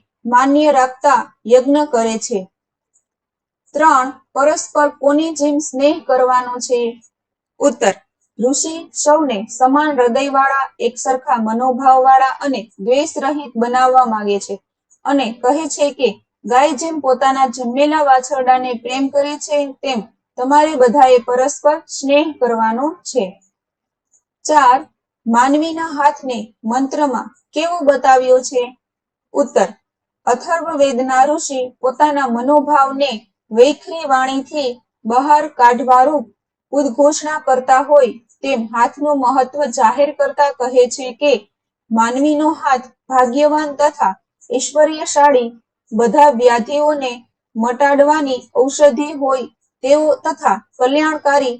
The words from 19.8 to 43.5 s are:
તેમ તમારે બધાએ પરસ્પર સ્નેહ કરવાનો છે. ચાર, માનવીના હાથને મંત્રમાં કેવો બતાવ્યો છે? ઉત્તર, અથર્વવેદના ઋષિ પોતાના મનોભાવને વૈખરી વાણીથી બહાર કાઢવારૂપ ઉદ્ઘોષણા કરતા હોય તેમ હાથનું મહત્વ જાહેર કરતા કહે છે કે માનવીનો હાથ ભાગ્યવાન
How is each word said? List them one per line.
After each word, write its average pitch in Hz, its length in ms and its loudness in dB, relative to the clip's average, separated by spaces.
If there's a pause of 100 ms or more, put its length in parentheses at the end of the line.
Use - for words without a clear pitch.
તેમ 262 180 -4 (380)
તમારે 294 380 2
બધાએ 254 420 4
પરસ્પર 262 580 -2 (100)
સ્નેહ 285 480 -2
કરવાનો 226 520 -2 (160)
છે. 233 220 -6 (1200)
ચાર, 302 340 4 (480)
માનવીના 294 680 0
હાથને 285 420 -2 (260)
મંત્રમાં 269 680 -4 (200)
કેવો 339 280 -4
બતાવ્યો 262 600 4
છે? 247 220 -4 (720)
ઉત્તર, 226 340 0 (580)
અથર્વવેદના 269 1000 -2
ઋષિ 294 340 -4 (200)
પોતાના 285 480 0
મનોભાવને 277 840 0 (400)
વૈખરી 294 640 0
વાણીથી 269 580 -2 (340)
બહાર 277 440 2
કાઢવારૂપ 254 760 2 (460)
ઉદ્ઘોષણા 294 720 0
કરતા 262 360 2
હોય 277 360 2 (220)
તેમ 269 260 -4
હાથનું 285 540 -2
મહત્વ 262 400 -2 (100)
જાહેર 254 420 0
કરતા 285 440 -2
કહે 247 320 2
છે 254 240 -12
કે 285 200 0 (580)
માનવીનો 277 640 0
હાથ 277 340 -4 (200)
ભાગ્યવાન 285 720 0